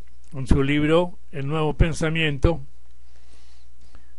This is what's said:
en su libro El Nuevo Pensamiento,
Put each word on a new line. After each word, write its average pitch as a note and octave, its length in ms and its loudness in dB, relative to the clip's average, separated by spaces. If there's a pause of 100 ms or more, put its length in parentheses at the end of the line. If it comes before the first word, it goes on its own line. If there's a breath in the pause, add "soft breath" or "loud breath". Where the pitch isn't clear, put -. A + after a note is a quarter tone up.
(340)
en C3 120 -4
su C#3+ 160 8
libro D3+ 560 4 (120)
El C#3 160 -4
Nuevo D#3 260 0
Pensamiento, D#3+ 880 2 (1600 soft breath)